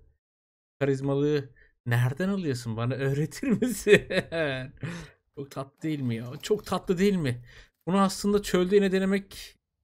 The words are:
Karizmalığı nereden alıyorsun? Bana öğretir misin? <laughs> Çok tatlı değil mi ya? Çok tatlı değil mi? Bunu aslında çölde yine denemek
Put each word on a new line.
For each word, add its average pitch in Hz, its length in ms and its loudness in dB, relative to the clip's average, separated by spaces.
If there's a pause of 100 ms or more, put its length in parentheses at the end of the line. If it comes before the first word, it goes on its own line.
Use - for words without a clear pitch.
(800)
Karizmalığı 139 680 0 (360)
nereden 123 440 0
alıyorsun? 139 480 -4
Bana 120 160 -2
öğretir 139 540 -4
misin? 208 600 4 (240)
<laughs> 135 400 -4 (640)
Çok 139 160 -12
tatlı - 300 -12
değil 156 200 -4
mi 120 140 -2
ya? 117 100 -6 (160)
Çok 208 240 -2
tatlı 185 320 -2
değil 196 180 4
mi? 127 280 -2 (440)
Bunu 190 120 2
aslında 202 420 2
çölde 180 340 2
yine 196 160 6
denemek 190 680 -2 (260)